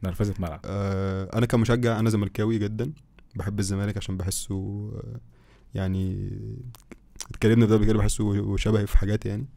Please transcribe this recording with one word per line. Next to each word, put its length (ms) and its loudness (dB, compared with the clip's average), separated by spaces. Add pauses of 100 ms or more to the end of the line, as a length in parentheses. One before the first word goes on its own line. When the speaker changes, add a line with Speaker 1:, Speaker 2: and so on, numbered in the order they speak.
Speaker 1:
نرفزة 340 -2
ملعب. 260 -6
Speaker 2:
آه، 640 -2 (100)
أنا 80 4
كمشجع، 520 2
أنا 120 2
زملكاوي 480 0
جدًا. 340 -2 (440)
بحب 220 -4
الزمالك 380 -2
عشان 200 -4
بحسه، 380 -4 (400)
آه، 260 -10 (540)
يعني، 560 -2 (1000)
اتكلمنا 360 6
في 40 2
ده 60 8
قبل 100 4
كده، 120 4
بحسه 580 0
شبهي 300 2
في 120 6
حاجات، 280 2
يعني. 200 -4 (100)